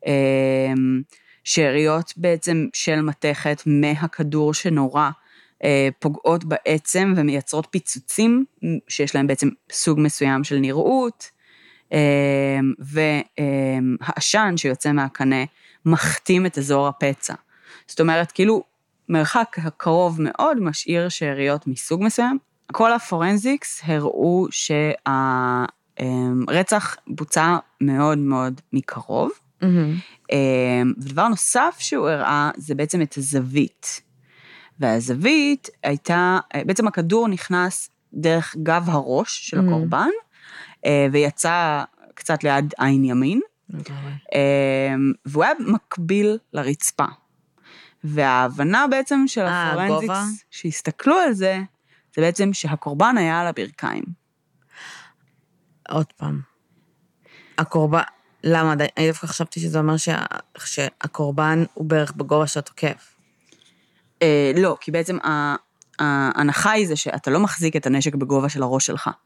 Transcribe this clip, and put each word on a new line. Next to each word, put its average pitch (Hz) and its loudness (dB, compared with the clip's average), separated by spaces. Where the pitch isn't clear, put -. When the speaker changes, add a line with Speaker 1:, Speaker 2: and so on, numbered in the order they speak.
Speaker 1:
אמ, 131 0
שאריות 156 0
בעצם 165 0
של 156 -2
מתכת 147 -2
מהכדור 151 0
שנורה, 147 0
אה, 139 4
פוגעות 160 0
בעצם 160 0
ומייצרות 147 0
פיצוצים, 226 0
שיש - -4
להם 143 2
בעצם 139 2
סוג 151 0
מסוים 143 2
של 143 -2
נראות, 226 0
אה, 151 2
ו-, 143 -4
אה, 139 0
העשן - 0
שיוצא 147 -2
מהקנה 135 0
מחתים 170 2
את 170 -4
אזור 139 2
הפצע. 139 -4
זאת - -6
אומרת, 165 2
כאילו, 208 2
מרחק 160 0
הקרוב 165 0
מאוד 269 0
משאיר 170 -2
שאריות 143 -2
מסוג 156 -4
מסוים. 240 2
כל 226 4
הפורנזיקס 208 -2
הראו 156 0
שה-, 151 -2
אה, 127 -2
רצח 185 0
בוצע 160 0
מאוד 143 2
מאוד 131 0
מקרוב. 127 -2
Speaker 2:
מהמם. 170 2
Speaker 1:
אה, 127 2
ודבר 139 0
נוסף 254 0
שהוא 233 -2
הראה, 147 0
זה 151 -6
בעצם 156 -2
את 151 -4
הזווית. 135 -4
והזווית 151 0
הייתה, 175 0
אה, 143 -4
בעצם 220 0
הכדור 202 0
נכנס 180 -2
דרך 165 0
גב 165 0
הראש 147 -2
של 190 0
Speaker 2:
מהמם. 185 4
Speaker 1:
הקורבן, 165 0
אה, 143 4
ויצא 151 0
קצת 156 -4
ליד 143 2
עין 135 4
ימין. 131 2
Speaker 2:
לגמרי. 143 -12
Speaker 1:
אה, 135 2
והוא 147 0
היה 254 2
מקביל 208 0
לרצפה. 143 -2
וההבנה 143 2
בעצם 269 2
של 247 -2
Speaker 2:
אה, 175 0
Speaker 1:
הפורנזיקס, 160 0
Speaker 2:
גובה? 190 -2
Speaker 1:
שהסתכלו - -2
על 339 2
זה, 190 -2
זה 156 2
בעצם 185 2
שהקורבן 156 0
היה 165 0
על 175 -2
הברכיים. - -6
Speaker 2:
עוד 156 0
פעם. 147 -6
הקורבן... 160 2
למה? 160 4
די-, 147 0
אני 160 2
דווקא 160 -4
חשבתי 165 -6
שזה 160 -2
אומר 156 2
שה-, 160 -2
שהקורבן 151 -2
הוא 156 -6
בערך 151 0
בגובה 147 0
של 147 -4
התוקף. - -8
Speaker 1:
אה, 147 4
לא, 180 4
כי - -10
בעצם 165 -2
ה-, 147 -2
ההנחה 143 2
היא 214 2
זה 156 -2
שאתה - -4
לא 151 4
מחזיק 165 0
את 147 -2
הנשק 139 0
בגובה 139 0
של 147 -4
הראש 131 0
שלך. - -4